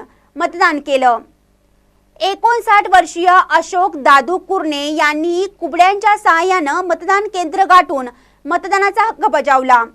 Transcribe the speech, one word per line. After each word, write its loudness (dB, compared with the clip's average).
मतदान -2
केलं. 0
एकोणसाठ 0
वर्षीय 2
अशोक -2
दादू 2
कुर्णे -4
यांनी -2
कुबड्यांच्या 2
सहाय्यानं 0
मतदान -2
केंद्र -2
गाठून 2
मतदानाचा -2
हक्क -4
बजावला. 2